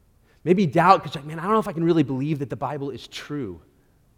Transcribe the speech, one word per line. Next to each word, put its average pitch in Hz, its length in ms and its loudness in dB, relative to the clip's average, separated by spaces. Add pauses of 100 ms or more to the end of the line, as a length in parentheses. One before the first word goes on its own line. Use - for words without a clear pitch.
(420)
Maybe 185 240 2
doubt 170 360 6
'cause 147 120 -10
you're 147 80 -10
like, 147 60 -14
"Man, 160 100 -10
I 156 40 -8
don't 196 100 -2
know 220 60 4
if 208 100 -2
I 190 40 -8
can 165 120 -2
really 165 180 4
believe 135 380 -2
that 135 100 -6
the 143 60 -8
Bible 139 340 -6
is 120 160 -14
true. 113 540 -10 (580)